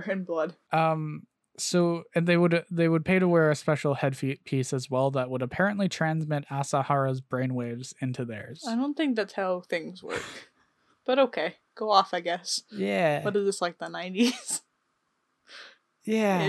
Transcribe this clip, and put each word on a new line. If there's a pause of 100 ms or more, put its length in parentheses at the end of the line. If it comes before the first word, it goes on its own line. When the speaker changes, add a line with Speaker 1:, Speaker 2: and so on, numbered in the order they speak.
Speaker 1:
and
blood. (160)
Speaker 2:
Um, (320)
so, (100)
and
they
would,
they
would
pay
to
wear
a
special
headpiece
as
well
that
would
apparently
transmit
Asahara's
brainwaves
into
theirs.
Speaker 1:
I
don't
think
that's
how
things
work.
<laughs> (720)
But
okay, (180)
go
off,
I
guess.
Speaker 2:
Yeah.
Speaker 1:
What
is
this,
like,
the
nineties?
<laughs> (1300)
Speaker 2:
Yeah.